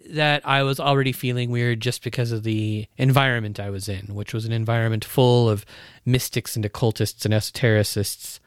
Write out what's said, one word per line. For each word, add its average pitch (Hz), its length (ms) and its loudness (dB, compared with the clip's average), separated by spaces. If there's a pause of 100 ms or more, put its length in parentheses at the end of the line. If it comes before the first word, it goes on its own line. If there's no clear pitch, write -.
that 151 380 0
I 139 160 2
was 135 160 0
already 139 320 2
feeling 123 380 -4
weird 120 320 0
just 120 220 -4
because 117 280 -2
of 110 120 -4
the 107 440 -2 (100)
environment 127 600 2
I 101 100 -8
was 98 200 -8
in, 101 260 -8
which 101 180 -8
was 113 120 -4
an 113 60 -4
environment 113 520 0
full 120 460 6
of 107 160 0 (400)
mystics 123 500 -2
and 110 80 -2
occultists - 640 -2
and 107 80 2
esotericists - 1120 0